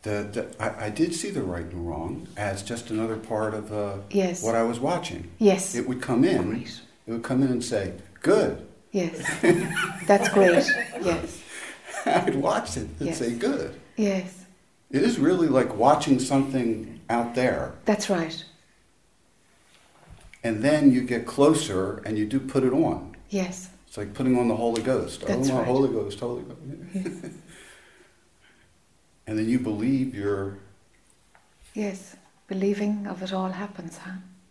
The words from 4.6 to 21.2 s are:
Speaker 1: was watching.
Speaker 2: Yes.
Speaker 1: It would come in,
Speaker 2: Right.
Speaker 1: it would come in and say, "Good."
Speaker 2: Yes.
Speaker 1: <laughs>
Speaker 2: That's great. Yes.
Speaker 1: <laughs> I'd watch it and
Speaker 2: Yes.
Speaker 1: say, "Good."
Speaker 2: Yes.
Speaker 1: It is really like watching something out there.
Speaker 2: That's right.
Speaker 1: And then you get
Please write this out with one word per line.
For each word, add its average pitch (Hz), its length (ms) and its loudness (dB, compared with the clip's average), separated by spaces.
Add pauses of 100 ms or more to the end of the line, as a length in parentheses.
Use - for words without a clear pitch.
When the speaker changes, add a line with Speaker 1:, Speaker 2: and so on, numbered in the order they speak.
Speaker 1:
was 117 160 0
watching. 156 600 -4
Speaker 2:
Yes. 196 360 4
Speaker 1:
It 120 140 -2
would 127 140 -4
come 180 220 4
in, 95 280 2
Speaker 2:
Right. - 280 -8 (260)
Speaker 1:
it 113 60 -6
would 113 120 -4
come 131 180 2
in 135 80 4
and 117 140 0
say, 98 300 -2 (260)
"Good." - 460 2 (260)
Speaker 2:
Yes. 180 240 -2 (240)
Speaker 1:
<laughs> - 680 2
Speaker 2:
That's 202 220 6
great. 190 360 6 (380)
Yes. 170 400 -2 (320)
Speaker 1:
<laughs> - 320 -10
I'd 170 300 2
watch - 400 0
it 110 120 -6 (120)
and 165 80 -2
Speaker 2:
Yes. 165 100 -4
Speaker 1:
say, 120 140 -2
"Good." 220 480 -4 (160)
Speaker 2:
Yes. 196 480 -2 (460)
Speaker 1:
It 139 120 2
is 233 160 2
really 165 300 4
like 127 260 4
watching 131 460 6
something 123 880 0
out 120 260 0
there. 127 380 0 (140)
Speaker 2:
That's 208 240 2
right. 165 340 -2 (2000)
Speaker 1:
And 110 180 0
then 143 300 8
you 123 100 4
get 120 240 -2